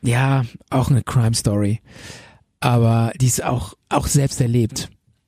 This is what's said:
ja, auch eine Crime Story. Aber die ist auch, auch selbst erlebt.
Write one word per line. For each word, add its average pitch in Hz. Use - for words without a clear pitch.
ja, 131
auch 127
eine 123
Crime 117
Story. 104
Aber 117
die 131
ist -
auch, -
auch -
selbst 139
erlebt. 117